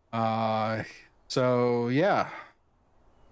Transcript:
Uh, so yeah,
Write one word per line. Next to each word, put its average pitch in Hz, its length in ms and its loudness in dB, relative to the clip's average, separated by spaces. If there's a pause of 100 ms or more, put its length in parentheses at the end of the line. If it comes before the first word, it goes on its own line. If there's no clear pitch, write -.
(120)
Uh, 113 680 -2 (460)
so 123 600 2
yeah, 143 400 2 (1040)